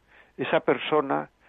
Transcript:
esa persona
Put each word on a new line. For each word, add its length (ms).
esa 240
persona 680